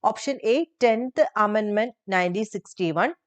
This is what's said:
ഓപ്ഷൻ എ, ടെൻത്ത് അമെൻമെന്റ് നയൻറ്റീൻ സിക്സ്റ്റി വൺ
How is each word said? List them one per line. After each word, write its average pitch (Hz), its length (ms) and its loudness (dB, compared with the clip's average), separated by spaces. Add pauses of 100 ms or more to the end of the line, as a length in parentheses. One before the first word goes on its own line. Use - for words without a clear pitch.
ഓപ്ഷൻ 262 260 -4 (200)
എ, - 20 2 (260)
ടെൻത്ത് 247 420 2 (200)
അമെൻമെന്റ് 214 500 -2 (200)
നയൻറ്റീൻ 180 400 0
സിക്സ്റ്റി 185 340 -4 (100)
വൺ 247 100 2 (180)